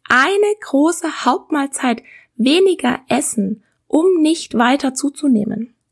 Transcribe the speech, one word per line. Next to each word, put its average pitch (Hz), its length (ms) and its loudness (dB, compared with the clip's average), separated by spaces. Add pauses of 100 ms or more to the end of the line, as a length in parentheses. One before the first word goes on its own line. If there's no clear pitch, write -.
(100)
eine 403 500 2
große 302 640 -2
Hauptmahlzeit 277 800 -2 (340)
weniger 320 720 2
essen, 214 540 -4 (240)
um 339 340 2
nicht 311 380 0
weiter 262 340 0
zuzunehmen. 262 800 -2 (200)